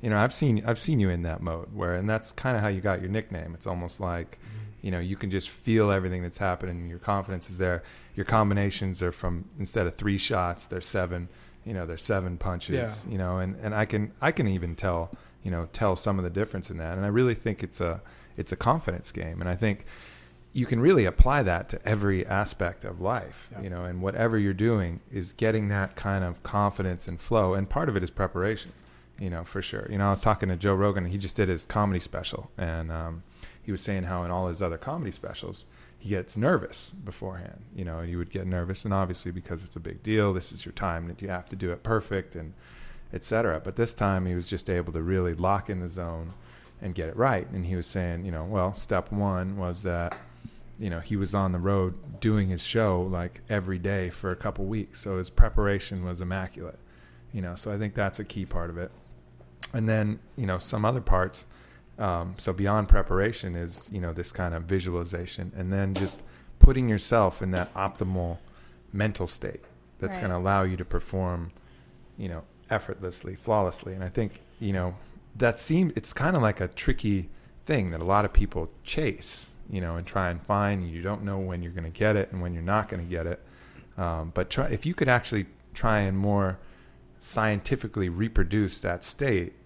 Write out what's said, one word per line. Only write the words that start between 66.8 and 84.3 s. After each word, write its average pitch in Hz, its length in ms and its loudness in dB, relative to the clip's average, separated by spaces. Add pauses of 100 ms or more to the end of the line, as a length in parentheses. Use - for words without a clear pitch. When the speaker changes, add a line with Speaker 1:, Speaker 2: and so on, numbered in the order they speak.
Speaker 1:
yourself 107 500 4
in 92 120 -2
that 90 200 0
optimal 92 640 -2 (560)
mental 98 340 0
state - 360 -8 (360)
that's 95 200 -4
Speaker 3:
Right. 90 60 -4
Speaker 1:
gonna 92 140 0
allow 95 260 4
you 92 120 0
to 90 80 -4
perform, 90 680 -2 (640)
you 95 100 -6
know, 82 140 -8 (260)
effortlessly, 92 640 -6
flawlessly. 95 600 0
And 92 100 -6
I 92 60 -4
think, 110 320 -2 (180)
you 98 140 0
know, 90 200 0 (420)
that 117 220 4
seem-, 170 380 4
it's - 160 -4
kinda 165 260 2
like 107 220 4
a 90 80 0
tricky 101 640 0 (340)
thing 104 280 0
that 80 100 -4
a - 20 -4
lot 101 220 6
of - 80 -2
people 87 340 4 (160)
chase, - 640 -4 (220)
you 101 100 -2
know, 85 160 -2
and 87 100 -6
try 95 220 0
and 85 140 -4
find, 101 400 2
and 85 80 -6
you 82 100 -8
don't 98 240 -4
know 98 140 -2
when 92 240 -4
you're 85 100 -8
gonna 82 160 -6
get 104 260 2
it 98 160 2
and 92 120 -4
when 87 100 -4
you're 85 100 -4
not 101 280 0
gonna 90 140 -4
get 85 220 -4
it. 85 140 -4 (560)
Um, 82 380 -2